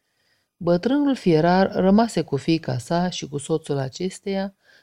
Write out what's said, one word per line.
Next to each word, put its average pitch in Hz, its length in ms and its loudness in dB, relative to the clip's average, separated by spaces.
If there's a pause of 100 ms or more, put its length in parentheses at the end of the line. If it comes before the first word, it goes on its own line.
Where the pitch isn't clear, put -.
(580)
Bătrânul 233 580 0
fierar 175 560 4
rămase 196 500 2
cu 139 140 -4
fiica 156 420 -2
sa 170 320 -2
și 160 180 -10
cu 143 100 -8
soțul 151 400 -4
acesteia 190 760 -6 (260)